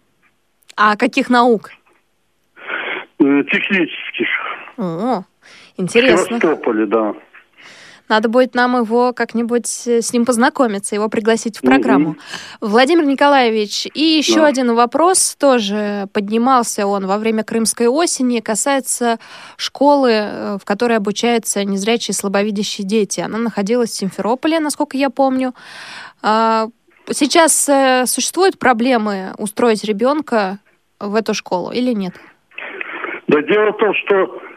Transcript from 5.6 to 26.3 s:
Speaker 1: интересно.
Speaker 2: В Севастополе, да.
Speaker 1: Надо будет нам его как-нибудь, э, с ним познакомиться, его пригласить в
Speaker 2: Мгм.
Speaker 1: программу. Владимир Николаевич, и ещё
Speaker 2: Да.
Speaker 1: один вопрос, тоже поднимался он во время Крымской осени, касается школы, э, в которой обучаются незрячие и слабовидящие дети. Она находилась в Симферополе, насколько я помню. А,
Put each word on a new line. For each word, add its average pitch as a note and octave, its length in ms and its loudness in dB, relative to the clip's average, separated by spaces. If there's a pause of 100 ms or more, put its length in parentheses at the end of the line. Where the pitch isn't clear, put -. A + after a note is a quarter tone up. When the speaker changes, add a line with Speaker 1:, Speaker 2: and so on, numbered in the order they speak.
Speaker 1:
интересно. A#3 600 2
Speaker 2:
В A3 40 -2
Севастополе, B2 440 0
да. G#2+ 280 0 (960)
Speaker 1:
Надо A3 220 0
будет B3+ 260 2
нам B3 220 2
его A#3+ 360 0
как-нибудь, A#3 720 -4
э, A#3 140 2
с A3+ 120 -6
ним A#3+ 120 2
познакомиться, A#3 720 0
его G#3+ 140 -2
пригласить A3+ 480 -2
в - 60 -14
Speaker 2:
Мгм. B3+ 100 4
Speaker 1:
программу. A#3 420 2 (460)
Владимир C4 440 4
Николаевич, B3+ 880 2
и - 80 -4 (160)
ещё D#4+ 240 2
Speaker 2:
Да. D4+ 60 6
Speaker 1:
один B3 260 2
вопрос, C#4+ 640 2
тоже G#3 800 0
поднимался A3+ 720 0
он G3 180 -2
во G3 120 0
время A3 260 -2
Крымской A3+ 440 -2
осени, B3+ 520 0
касается A#3 800 -2 (380)
школы, C#4 540 2
э, G#3 480 -2
в - 60 -18
которой A3+ 320 0
обучаются G#3+ 680 -2
незрячие G3+ 480 -2
и - 20 -4
слабовидящие G3+ 720 -2
дети. G3+ 320 0
Она F3+ 180 -6
находилась A3+ 540 -2
в - 60 -12
Симферополе, A#3 640 -2
насколько D4 380 -4
я C4+ 120 2
помню. C4 440 0 (720)
А, A3 440 2 (440)